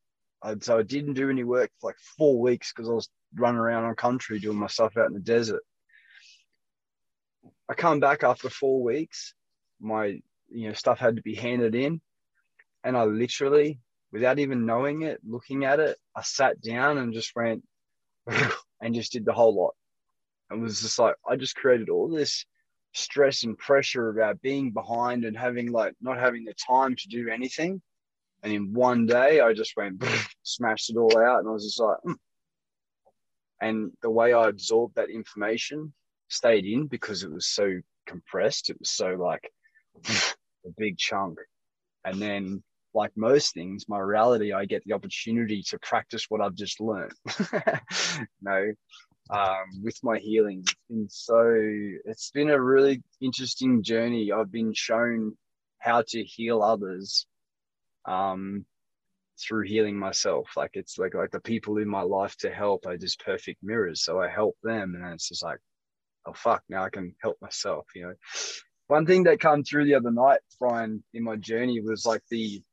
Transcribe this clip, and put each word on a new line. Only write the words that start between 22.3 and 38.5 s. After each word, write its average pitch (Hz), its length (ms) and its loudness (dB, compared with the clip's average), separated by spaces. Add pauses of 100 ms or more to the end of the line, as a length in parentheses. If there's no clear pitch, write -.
stress - 500 2
and 110 140 -6
pressure 135 500 2
about 104 320 0
being 135 320 -2
behind 117 520 -2
and 113 120 -4
having, 120 340 -4
like, 110 300 0
not 123 180 -4
having 120 260 0
the 107 100 -12
time 127 420 2
to 98 120 -10
do 117 200 -6
anything. 156 540 -4 (600)
And 107 100 -4
in 101 200 -4
one 120 340 4
day, 135 340 6
I 117 120 6
just 110 240 -6
went, 98 260 -6 (220)
<laughs> - 180 -18
smashed 113 480 -4
it 110 60 -4
all 113 220 6
out. 117 220 6
And 104 80 -4
I 110 40 -4
was 107 120 -6
just 104 160 -6
like, 107 260 2
"Mm." 175 80 -4 (1500)
And 110 320 -2 (100)
the 113 80 0
way 113 220 6
I 117 160 6
absorbed 113 480 0
that 107 140 -2
information 113 800 -6 (360)
stayed 110 360 4
in 123 220 0
because 107 380 -8
it 78 80 -10
was 87 140 -6
so 95 340 0 (260)
compressed. - 640 -4